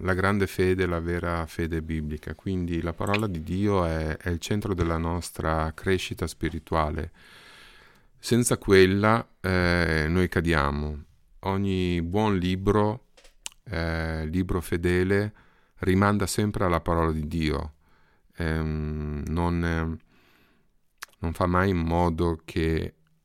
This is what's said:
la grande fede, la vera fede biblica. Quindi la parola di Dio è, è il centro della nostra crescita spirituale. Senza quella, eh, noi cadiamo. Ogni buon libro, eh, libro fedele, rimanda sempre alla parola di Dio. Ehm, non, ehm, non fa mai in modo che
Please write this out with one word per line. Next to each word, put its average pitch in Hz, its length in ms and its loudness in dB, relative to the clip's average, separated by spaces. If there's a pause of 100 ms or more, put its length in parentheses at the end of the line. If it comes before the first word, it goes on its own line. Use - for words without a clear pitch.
la 92 140 0
grande 98 320 2
fede, 92 400 0
la 85 140 -2
vera 85 460 -2
fede 80 360 -4
biblica. 80 520 -6
Quindi 87 480 -4
la 82 100 -4
parola 101 340 -2
di 85 160 -6
Dio 92 420 0
è, 80 320 -2
è - 120 -6
il 87 100 -2
centro 104 360 -2
della 85 220 0
nostra 80 800 -2
crescita - 520 -2
spirituale. 80 840 -4 (1080)
Senza 120 400 2
quella, 101 680 6 (140)
eh, 87 680 2
noi 87 200 2
cadiamo. 73 760 0 (360)
Ogni 95 600 0
buon 101 360 0
libro, 98 680 0 (560)
eh, 82 600 -4
libro 90 340 -2
fedele, 90 720 0 (440)
rimanda 101 480 2
sempre 104 380 -2
alla 87 160 2
parola 82 300 0
di 78 160 -2
Dio. 78 480 -2 (600)
Ehm, 76 880 -4
non, 85 380 0
ehm, 82 340 -2 (1200)
non 85 140 -4
fa 90 140 0
mai 90 240 4
in 90 80 0
modo 85 640 2
che 82 500 -2 (300)